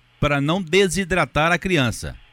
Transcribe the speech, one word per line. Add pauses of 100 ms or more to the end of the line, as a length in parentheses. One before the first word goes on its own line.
(200)
pra
não
desidratar
a
criança. (180)